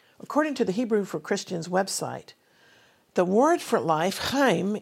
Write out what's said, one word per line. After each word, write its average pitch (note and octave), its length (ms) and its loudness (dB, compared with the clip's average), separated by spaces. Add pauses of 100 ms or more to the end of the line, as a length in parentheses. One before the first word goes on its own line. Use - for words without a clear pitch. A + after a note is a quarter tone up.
(200)
According D4+ 340 -2
to A#3+ 100 0
the F#3 60 0
Hebrew G#3 340 0
for F3 140 -6
Christians F3+ 480 -6
website, F3 600 -4 (880)
the F#3 100 4
word B3+ 360 4
for - 200 0
life, D#3+ 380 0
chaim, G#3+ 640 2